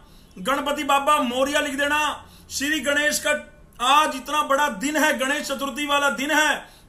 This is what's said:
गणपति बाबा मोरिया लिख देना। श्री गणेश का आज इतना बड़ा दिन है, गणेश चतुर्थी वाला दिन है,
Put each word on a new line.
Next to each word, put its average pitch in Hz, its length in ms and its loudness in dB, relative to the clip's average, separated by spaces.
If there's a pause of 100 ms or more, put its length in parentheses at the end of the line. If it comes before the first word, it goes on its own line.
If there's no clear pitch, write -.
(360)
गणपति 277 480 -2
बाबा 277 340 4
मोरिया 269 420 0
लिख 285 140 -2
देना। 285 240 0 (520)
श्री 294 320 -2
गणेश 294 380 0
का 294 100 -2 (500)
आज 285 360 4
इतना 294 280 -2
बड़ा 277 240 2 (100)
दिन 294 180 -2
है, 285 220 2
गणेश 277 240 -2
चतुर्थी 269 440 -6
वाला 285 260 2
दिन 285 200 -4
है, 294 220 2 (340)